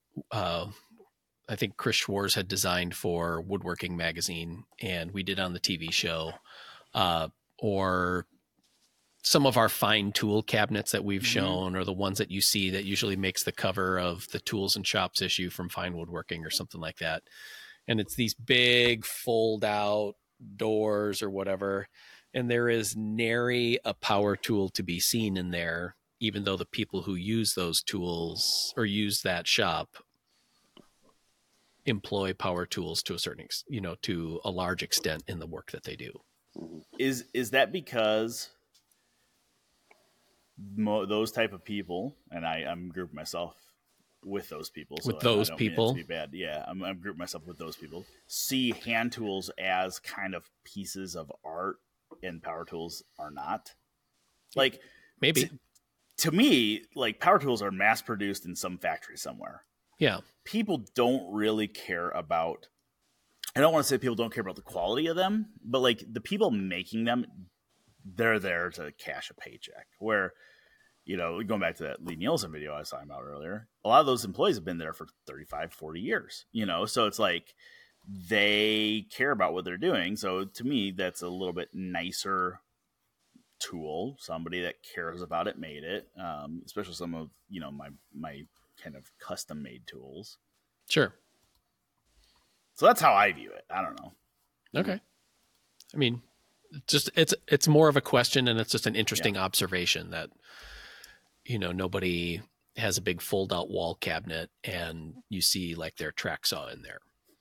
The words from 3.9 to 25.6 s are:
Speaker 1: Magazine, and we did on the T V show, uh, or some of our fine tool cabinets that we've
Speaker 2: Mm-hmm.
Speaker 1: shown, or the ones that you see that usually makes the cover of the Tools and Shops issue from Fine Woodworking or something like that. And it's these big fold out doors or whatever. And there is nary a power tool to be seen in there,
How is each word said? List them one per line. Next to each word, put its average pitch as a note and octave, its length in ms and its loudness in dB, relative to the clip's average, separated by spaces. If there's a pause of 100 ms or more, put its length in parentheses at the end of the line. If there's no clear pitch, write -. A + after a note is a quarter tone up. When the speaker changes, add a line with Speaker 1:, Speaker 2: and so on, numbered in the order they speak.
Speaker 1:
Magazine, E2+ 680 -4 (160)
and F2 300 -4
we G2 140 -4
did F#2+ 160 -2
on F#2 120 -2
the F2 60 -6
T - 180 -2
V E2 140 -6
show, E2 440 -2 (600)
uh, E2+ 340 4 (300)
or F#2 680 2 (1000)
some C#3+ 220 6
of B2 100 6
our A2+ 120 8
fine G#2 440 4
tool G#2+ 300 2
cabinets G#2 500 2
that G2 120 0
we've G2 180 0
Speaker 2:
Mm-hmm. - 40 -2
Speaker 1:
shown, F#2 500 2
or F#2 80 0
the G2 80 -2
ones F#2+ 260 0
that G2 120 -2
you F#2+ 100 -4
see F#2+ 300 4
that F#2+ 140 -2
usually G2 320 0
makes F#2+ 260 0
the - 100 -2
cover F#2 460 0
of F2+ 320 -2
the - 80 -6
Tools G2 380 -2
and G2 100 -6
Shops F#2 340 0
issue F2+ 300 0
from F2+ 180 -6
Fine F2+ 280 -4
Woodworking E2 480 -8
or D#2 60 -8
something - 300 -6
like D#2+ 180 -8
that. D#2+ 260 -2 (640)
And A2+ 100 2
it's - 160 -4
these A2+ 200 0
big A#2+ 720 6
fold A2 600 2
out G#2 500 2 (420)
doors G#2+ 640 2
or G2+ 80 -2
whatever. G2 580 -2 (440)
And B2 160 0
there A#2+ 200 4
is A2 280 2
nary A#2 880 2
a G#2+ 80 0
power G2+ 440 4
tool G2+ 340 2
to - 140 -6
be F2 160 -2
seen G#2+ 360 2
in F2+ 140 -2
there, E2+ 460 -4 (240)